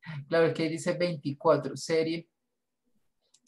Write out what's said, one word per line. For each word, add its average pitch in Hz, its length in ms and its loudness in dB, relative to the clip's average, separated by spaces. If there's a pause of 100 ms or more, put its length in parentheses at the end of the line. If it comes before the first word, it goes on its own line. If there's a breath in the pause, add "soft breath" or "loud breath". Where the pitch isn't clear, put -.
(280 loud breath)
Claro, 165 200 4
es 143 60 0
que 165 100 -2
ahí 156 60 0
dice 165 240 -2
veinticuatro, 151 840 0
serie. 160 500 -2 (1200)